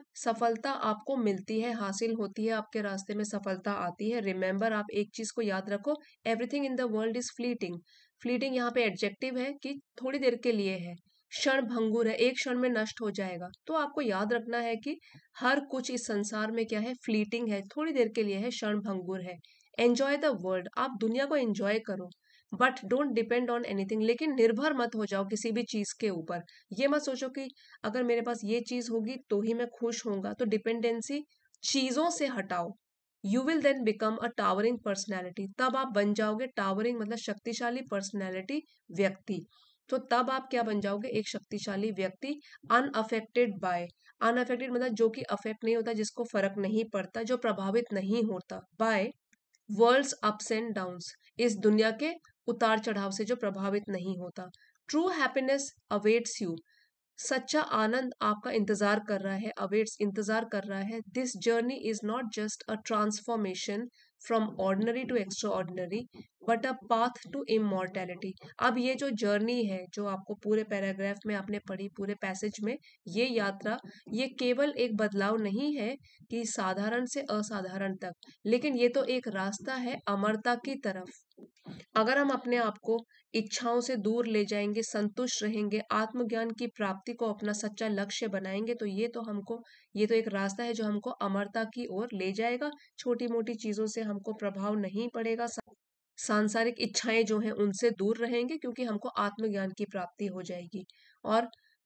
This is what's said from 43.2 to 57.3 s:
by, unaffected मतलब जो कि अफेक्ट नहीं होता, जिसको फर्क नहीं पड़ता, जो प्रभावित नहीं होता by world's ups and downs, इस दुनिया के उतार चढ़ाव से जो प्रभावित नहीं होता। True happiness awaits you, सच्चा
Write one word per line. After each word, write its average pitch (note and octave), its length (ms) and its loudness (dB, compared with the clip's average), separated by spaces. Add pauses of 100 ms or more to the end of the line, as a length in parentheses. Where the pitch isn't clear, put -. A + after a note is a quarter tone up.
by, F3 220 0 (380)
unaffected B3 460 2
मतलब B3 180 0
जो A3+ 220 4
कि A3+ 120 -8
अफेक्ट G#3+ 420 -4
नहीं A3+ 120 4
होता, A#3 180 0
जिसको G#3+ 300 -2
फर्क G3 340 0
नहीं G#3+ 280 2
पड़ता, G#3 380 -4
जो B3 140 2
प्रभावित G#3 560 2
नहीं G3 300 2
होता F#3+ 380 -4 (200)
by A3 260 4 (720)
world's B3+ 320 8 (140)
ups G#3 260 0
and A3 260 -2
downs, F3+ 260 -6 (360)
इस A#3 180 4
दुनिया G#3+ 340 6
के D4 220 -2 (340)
उतार A3 320 4
चढ़ाव G3+ 320 -2
से G3+ 140 -2
जो A#3+ 100 0
प्रभावित G3+ 540 -2
नहीं F#3 280 -2
होता। F3+ 320 -10 (420)
True E4+ 220 4
happiness C4+ 500 2 (300)
awaits A3 500 2
you, E3+ 120 -2 (600)
सच्चा C4 440 0